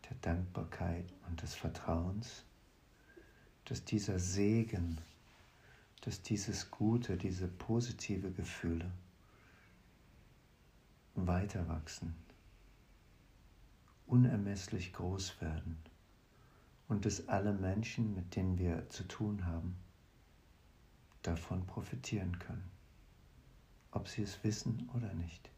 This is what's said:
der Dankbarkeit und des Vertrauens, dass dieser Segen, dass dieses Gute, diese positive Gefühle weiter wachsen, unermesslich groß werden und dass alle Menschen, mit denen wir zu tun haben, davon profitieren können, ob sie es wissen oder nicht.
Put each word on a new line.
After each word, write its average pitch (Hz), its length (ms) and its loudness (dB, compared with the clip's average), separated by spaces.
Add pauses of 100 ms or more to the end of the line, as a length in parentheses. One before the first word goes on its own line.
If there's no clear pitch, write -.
der - 80 -8
Dankbarkeit 87 920 -2 (160)
und 85 140 -4
des - 140 -8
Vertrauens, 87 880 -2 (1200)
dass - 200 -6
dieser 101 340 2
Segen, 95 800 4 (1000)
dass - 200 -6
dieses - 480 -2
Gute, 110 480 4
diese 92 300 -2
positive 101 840 -2
Gefühle 87 600 -2 (2250)
weiter 90 400 2
wachsen, 82 480 -4 (1900)
unermesslich 101 840 6
groß 92 480 -2
werden 80 360 -4 (1080)
und 101 180 2
dass - 220 2
alle 101 260 4
Menschen, 101 640 2
mit 90 200 -6
denen 92 220 4
wir 87 320 2
zu - 180 -8
tun 104 380 -2
haben, 87 300 -2 (1500)
davon 87 460 0
profitieren 92 720 -2
können, - 300 -8 (1200)
ob 92 160 -4
sie - 160 -2
es - 200 -6
wissen 110 520 0
oder 107 180 -2
nicht. 85 440 -6